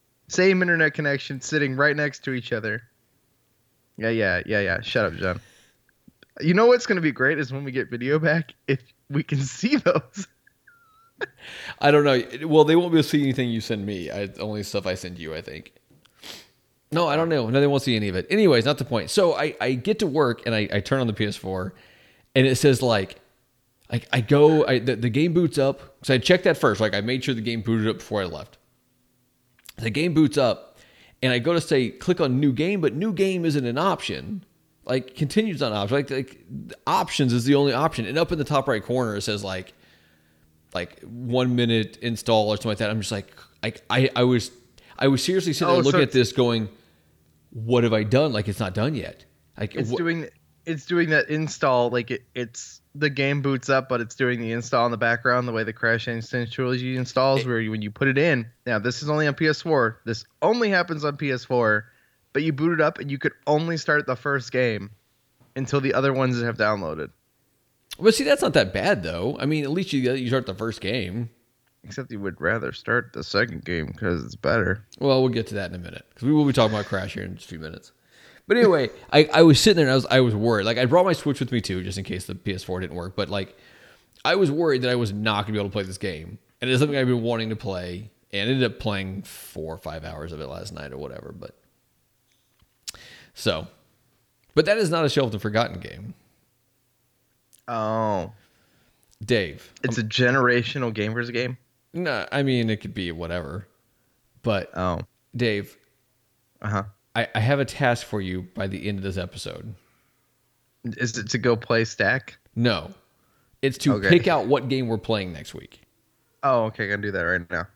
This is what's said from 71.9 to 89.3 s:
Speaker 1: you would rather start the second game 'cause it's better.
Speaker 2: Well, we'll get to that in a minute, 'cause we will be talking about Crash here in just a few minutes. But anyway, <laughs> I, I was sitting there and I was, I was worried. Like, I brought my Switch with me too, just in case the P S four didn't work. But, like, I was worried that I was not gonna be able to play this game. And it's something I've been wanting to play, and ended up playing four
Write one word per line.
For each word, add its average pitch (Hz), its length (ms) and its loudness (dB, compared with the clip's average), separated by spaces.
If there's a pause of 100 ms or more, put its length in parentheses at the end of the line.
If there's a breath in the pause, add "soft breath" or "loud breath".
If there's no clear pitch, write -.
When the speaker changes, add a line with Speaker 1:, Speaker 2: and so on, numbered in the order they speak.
Speaker 1:
you 104 100 -10
would 95 220 -8
rather 90 320 -2
start 120 400 -4
the 58 100 -8
second 101 400 -4
game 82 300 -4
'cause 87 280 -4
it's 55 140 -12
better. 95 480 0 (140)
Speaker 2:
Well, 131 240 2
we'll 131 100 2
get 113 140 -4
to 104 80 -12
that 95 160 -8
in 92 60 -12
a - 20 -10
minute, 87 260 -16 (100)
'cause - 100 -10
we 139 80 2
will 151 120 4
be 139 80 2
talking 110 240 4
about 104 80 -4
Crash 95 300 -6
here 98 80 -8
in 92 140 -10
just - 100 -20
a - 20 -20
few 82 100 -14
minutes. 78 340 -16 (540 soft breath)
But 220 120 2
anyway, 175 320 4 (100)
<laughs> - 100 -18
I, 151 220 6
I 156 100 8
was 160 160 10
sitting 202 200 6
there 151 80 6
and 131 60 4
I - 20 4
was, 131 160 2
I 131 100 6
was 120 140 4
worried. 107 320 2
Like, 110 100 0
I 123 80 2
brought 170 220 4
my 175 80 2
Switch 147 260 -2
with 127 120 -4
me 117 100 0
too, 92 200 -4
just 95 140 -8
in 95 80 -8
case - 220 -8
the 98 80 -10
P 95 180 -6
S 90 100 -6
four 92 180 -6
didn't 87 160 -8
work. 90 200 -10
But, 101 140 -4
like, 98 260 -6 (720 soft breath)
I 160 80 4
was 185 160 4
worried 147 320 2
that 127 80 0
I 123 60 2
was 117 180 0
not 104 320 0
gonna 107 80 -4
be 104 40 0
able 101 120 -2
to - 20 -12
play 104 120 -2
this 92 120 -12
game. 90 420 -10 (220)
And 127 100 -6
it's 127 100 4
something 143 180 2
I've 127 80 2
been 120 160 2
wanting 113 260 -2
to 110 80 -4
play, 92 540 -8 (200)
and 101 200 -2
ended 131 200 2
up - 80 -14
playing 98 440 -4
four - 500 -12